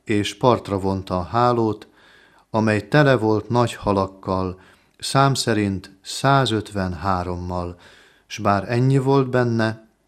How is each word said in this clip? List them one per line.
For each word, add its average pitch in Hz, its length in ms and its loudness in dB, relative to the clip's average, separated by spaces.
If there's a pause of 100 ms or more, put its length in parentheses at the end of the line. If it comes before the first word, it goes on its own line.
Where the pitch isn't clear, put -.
és 104 300 -2
partra 110 440 2
vonta 95 400 -4
a 90 40 -2
hálót, 117 640 0 (640)
amely 107 380 0
tele 139 280 4
volt 107 320 0
nagy 120 260 0
halakkal, 95 880 -4 (380)
szám 139 360 2
szerint 104 560 -2 (100)
százötvenhárommal, 90 1800 -2 (460)
s - 120 -14
bár 101 320 0
ennyi 131 280 2
volt 135 300 2
benne, 113 600 -2 (200)